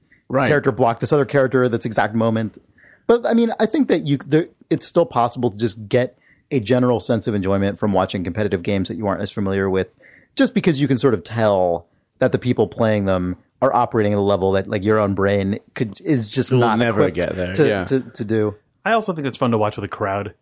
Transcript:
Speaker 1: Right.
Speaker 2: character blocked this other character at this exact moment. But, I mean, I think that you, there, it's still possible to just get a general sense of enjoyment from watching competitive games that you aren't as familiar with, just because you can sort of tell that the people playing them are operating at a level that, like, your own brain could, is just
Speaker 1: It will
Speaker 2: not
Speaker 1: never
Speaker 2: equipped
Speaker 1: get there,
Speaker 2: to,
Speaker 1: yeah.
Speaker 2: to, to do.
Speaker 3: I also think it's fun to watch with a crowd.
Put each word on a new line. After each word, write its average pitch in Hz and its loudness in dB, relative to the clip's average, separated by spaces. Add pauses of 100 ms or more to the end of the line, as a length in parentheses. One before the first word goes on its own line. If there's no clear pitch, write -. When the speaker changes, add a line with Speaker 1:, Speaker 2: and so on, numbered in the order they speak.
(280)
Speaker 1:
Right. 131 0
Speaker 2:
character 143 2
blocked 117 0
this - -4
other 143 2
character 131 2
at 120 0
this 117 -4
exact 110 -2
moment. 113 -2 (480)
But, 233 2
I - 0
mean, 233 2
I 220 2
think 277 0
that 156 0
you, 139 0
there, 151 2 (200)
it's - -2
still 170 2
possible 120 0
to 101 -16
just 110 -6
get 127 0 (320)
a 139 0
general 123 2
sense 117 -2
of 113 -2
enjoyment 98 -2
from 104 0
watching 92 0
competitive 95 -4
games 98 -2
that 98 -8
you 107 -6
aren't 95 -4
as 104 -6
familiar 98 -2
with, 92 0 (480)
just 262 2
because 160 0
you 147 2
can 135 2
sort 127 4
of 90 -6
tell 98 0 (340)
that 127 4
the 117 0
people 120 0
playing 107 0
them 92 -2 (240)
are 131 2
operating 113 2
at 101 0
a 101 0
level 95 2
that, 98 0
like, 104 -4
your 107 2
own 101 0
brain 98 0 (160)
could, 110 -6
is 127 0
just 127 -2
Speaker 1:
It - 2
will 123 4
Speaker 2:
not 113 2
Speaker 1:
never 113 2
Speaker 2:
equipped 82 0
Speaker 1:
get 87 -2
there, 90 -4
Speaker 2:
to, 151 4
Speaker 1:
yeah. 98 0
Speaker 2:
to, 131 0
to - -10
do. 104 0 (300)
Speaker 3:
I 214 0
also 214 0
think 151 -6
it's 117 -4
fun 123 0
to 113 2
watch 107 0
with 101 -6
a 92 -8
crowd. 101 -6